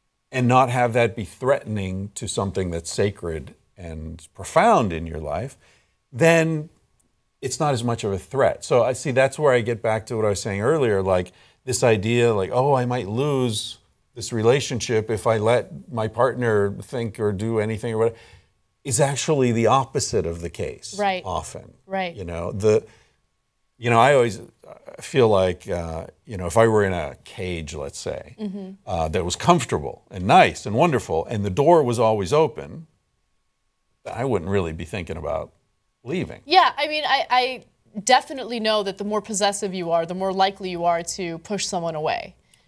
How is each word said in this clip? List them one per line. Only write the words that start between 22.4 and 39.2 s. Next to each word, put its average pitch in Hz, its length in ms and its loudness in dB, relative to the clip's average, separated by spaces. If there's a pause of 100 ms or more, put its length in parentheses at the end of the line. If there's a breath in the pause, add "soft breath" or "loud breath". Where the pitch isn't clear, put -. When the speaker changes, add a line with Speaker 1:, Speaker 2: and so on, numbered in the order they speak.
Speaker 1:
the, 104 320 2 (920 soft breath)
you 120 120 -4
know, 117 100 6
I 131 160 8
always, 117 240 2
uh, - 340 -20 (280)
feel 139 280 4
like, 95 400 2
uh, 82 380 -6 (180)
you 113 120 -12
know, 90 100 -6
if 80 100 0
I 113 100 8
were 107 160 6
in 98 100 2
a 76 300 -4
cage, 85 520 -8
let's 71 240 -10
say, - 400 -10
Speaker 2:
Mm-hmm. 196 320 -10 (140)
Speaker 1:
uh, 85 240 -2
that 82 140 -2
was 87 140 -4
comfortable 113 720 0
and 92 140 -6
nice 131 400 4
and 101 100 -4
wonderful, 120 500 0
and 104 200 -4
the 101 40 0
door 147 340 4
was 120 160 0
always 110 340 2
open, 147 540 -2 (1200)
I 113 140 -4
wouldn't 98 240 -2
really 92 240 0
be 80 120 -10
thinking 82 320 -8
about 78 340 -6 (520)
leaving. 147 420 -8
Speaker 2:
Yeah, 311 320 4
I 294 100 -2
mean, 302 180 -4
I, 262 240 0
I 254 340 0 (400)
definitely 247 560 0
know 214 240 0
that 190 140 -6
the 202 60 -8
more 208 180 -2